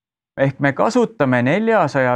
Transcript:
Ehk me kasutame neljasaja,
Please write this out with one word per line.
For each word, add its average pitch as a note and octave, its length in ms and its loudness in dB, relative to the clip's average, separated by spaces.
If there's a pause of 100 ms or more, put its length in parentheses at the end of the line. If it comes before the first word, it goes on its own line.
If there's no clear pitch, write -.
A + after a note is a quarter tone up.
(400)
Ehk C3+ 180 0
me C#3 140 0
kasutame G3 720 0
neljasaja, D3+ 720 0